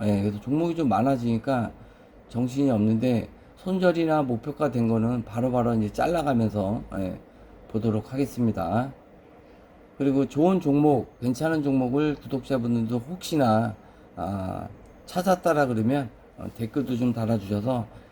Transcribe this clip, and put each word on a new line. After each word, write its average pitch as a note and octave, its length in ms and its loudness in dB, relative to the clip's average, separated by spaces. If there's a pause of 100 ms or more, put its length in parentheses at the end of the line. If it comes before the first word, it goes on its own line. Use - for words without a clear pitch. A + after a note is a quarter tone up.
예, G#2 200 2
그래서 G#2 200 -2
종목이 D#3+ 340 0
좀 D#3 140 0
많아지니까 A#2+ 840 0 (580)
정신이 B2+ 420 0
없는데 A2 580 2 (340)
손절이나 E3+ 600 2
목표가 C3+ 480 -2
된 A#2 180 2
거는 A2+ 340 0
바로바로 A#2+ 520 0
이제 G#2+ 160 0
잘라가면서, A#2 920 0 (140)
예, F#2 200 -4 (520)
보도록 G#2+ 420 -2
하겠습니다. A#2+ 800 -2 (1040)
그리고 C#3 300 2
좋은 F3 320 2
종목, D3 600 2
괜찮은 C#3+ 420 -2
종목을 C#3 520 0
구독자분들도 A#2+ 840 -2
혹시나, A#2 760 0 (420)
아, F#2 500 -6 (380)
찾았다라 F3+ 600 2
그러면, A#2+ 420 0 (280)
어, - 80 -12 (100)
댓글도 A#2+ 420 -4
좀 A#2+ 160 0
달아주셔서 A2 720 -2 (240)